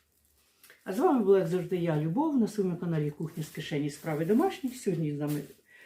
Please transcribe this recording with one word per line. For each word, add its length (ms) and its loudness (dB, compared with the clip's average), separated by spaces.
А 100 -8
з 60 -2
вами 240 4
була, 160 8
як 80 2
завжди, 300 -2
я, 200 0
Любов, 400 0
на 100 4
своєму 300 -2
каналі 340 -2
Кухня 320 -8
з 60 -10
кишені, 400 -6
справи 360 -6
домашні. 480 0
Сьогодні 400 -2
з 60 -6
нами, 220 -4